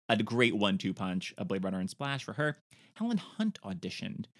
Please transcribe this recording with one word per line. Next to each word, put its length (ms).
a 140
great 340
one-two 380
punch, 460
a 60
Blade 180
Runner 160
and 100
Splash 360
for 80
her. 240
Helen 240
Hunt 460
auditioned. 640